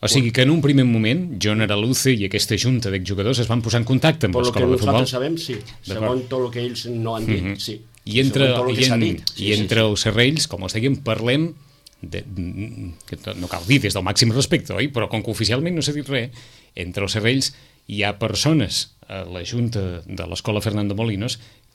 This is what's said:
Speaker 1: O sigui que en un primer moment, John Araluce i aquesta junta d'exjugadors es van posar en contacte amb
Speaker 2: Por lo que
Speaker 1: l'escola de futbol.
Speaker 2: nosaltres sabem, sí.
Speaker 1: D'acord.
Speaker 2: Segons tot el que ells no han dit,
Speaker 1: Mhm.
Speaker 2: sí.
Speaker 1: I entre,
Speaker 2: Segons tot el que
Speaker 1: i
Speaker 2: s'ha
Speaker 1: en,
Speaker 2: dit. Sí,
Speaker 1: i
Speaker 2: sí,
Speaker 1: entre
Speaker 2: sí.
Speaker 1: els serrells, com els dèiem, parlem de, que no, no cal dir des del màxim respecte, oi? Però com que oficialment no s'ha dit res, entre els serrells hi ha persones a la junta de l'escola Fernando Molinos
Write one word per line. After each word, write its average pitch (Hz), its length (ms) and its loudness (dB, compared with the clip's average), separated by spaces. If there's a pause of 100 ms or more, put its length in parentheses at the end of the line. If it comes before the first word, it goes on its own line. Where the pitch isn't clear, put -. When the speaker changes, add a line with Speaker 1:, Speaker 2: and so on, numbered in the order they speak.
Speaker 1:
O 127 60 0
sigui 123 240 4
que 131 120 4
en 139 80 6
un 165 100 4
primer 139 240 6
moment, 120 560 2
John 107 200 2
Araluce 110 520 2
i 101 120 2
aquesta 107 300 0
junta 113 360 0
d'exjugadors 98 480 0
es 117 80 0
van 120 160 2
posar 117 180 0
en 113 40 -2
contacte 135 420 2
amb 92 80 0
Speaker 2:
Por 123 100 2
lo 120 60 2
que 107 80 0
Speaker 1:
l'escola 127 160 4
de - 20 4
futbol. 113 240 4
Speaker 2:
nosaltres 127 80 0
sabem, 139 280 -2
sí. 135 160 -8 (340)
Speaker 1:
D'acord. 107 220 -4
Speaker 2:
Segons 123 200 -2
tot 127 160 -2
el 120 60 -6
que 120 100 -6
ells 120 240 -6
no 113 300 -4
han 110 100 -6
dit, 107 180 0
Speaker 1:
Mhm. 95 160 -4
Speaker 2:
sí. 107 220 -10 (240)
Speaker 1:
I 110 140 0
entre, 135 260 2
Speaker 2:
Segons 123 140 2
tot 123 100 0
el 120 60 0
que 127 60 2
Speaker 1:
i 127 40 6
Speaker 2:
s'ha 127 80 4
Speaker 1:
en, 117 60 4
Speaker 2:
dit. 104 240 0 (100)
Sí, - 160 -6
Speaker 1:
i 104 60 4
Speaker 2:
sí, 104 60 2
Speaker 1:
entre 95 200 2
Speaker 2:
sí. 110 60 6
Speaker 1:
els 104 140 0
serrells, 120 460 2
com - 160 -8
els 92 120 -6
dèiem, 131 220 0
parlem 123 580 0 (460)
de, 82 220 -10 (840)
que - 180 -12
no, 101 80 -8
no 87 140 -6
cal 85 180 -6
dir 135 160 4
des 98 140 0
del 95 80 -2
màxim 104 280 2
respecte, 135 420 0
oi? 117 160 -2
Però 107 200 -2
com 110 140 -2
que 117 80 -4
oficialment 131 440 -2
no 151 60 -2
s'ha 139 120 -2
dit 143 140 -8
res, 131 220 -4 (460)
entre 90 280 -6
els 95 100 -2
serrells 120 400 0 (340)
hi 101 160 -4
ha 101 160 -2
persones 113 720 0 (160)
a 95 160 -10
la 87 200 -10
junta 107 600 -2
de 87 220 -8
l'escola 101 340 -2
Fernando 104 320 -2
Molinos 110 460 -4 (360)